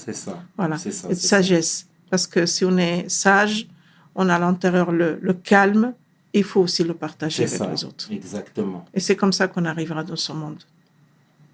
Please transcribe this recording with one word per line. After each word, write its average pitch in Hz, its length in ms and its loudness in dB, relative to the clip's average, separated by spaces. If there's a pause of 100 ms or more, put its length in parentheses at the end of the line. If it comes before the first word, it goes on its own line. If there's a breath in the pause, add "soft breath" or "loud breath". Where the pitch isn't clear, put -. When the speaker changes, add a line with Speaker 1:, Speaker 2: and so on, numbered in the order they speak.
Speaker 1:
C'est 107 120 -8
ça. 87 280 -10 (140)
Speaker 2:
Voilà. 160 200 -2
Speaker 1:
C'est 202 140 -8
ça, - 160 -8
Speaker 2:
Et - 40 -2
de 190 40 0
Speaker 1:
c'est - 120 -2
ça. 208 100 4
Speaker 2:
sagesse. 180 500 2 (220)
Parce 185 180 0
que 170 180 0
si 170 200 0
on 185 120 2
est 175 320 0
sage, 208 580 2 (480 soft breath)
on 190 140 2
a 175 60 4
à 170 40 2
l'intérieur 175 520 2
le, 165 300 2
le 185 120 0
calme, 208 600 4 (400)
il 202 100 4
faut 202 180 0
aussi 175 220 2
le 165 100 -2
partager 156 540 -4
Speaker 1:
C'est - 140 -2
Speaker 2:
avec 90 160 -4
Speaker 1:
ça. - 60 -6
Speaker 2:
les - 60 -10
autres. - 220 -14
Speaker 1:
Exactement. 95 720 -8 (100)
Speaker 2:
Et 196 60 0
c'est 196 160 0
comme 196 160 0
ça 185 160 0
qu'on 185 180 -4
arrivera 160 380 -6
dans 160 140 -10
ce - 160 -6
monde. 156 280 -10 (920)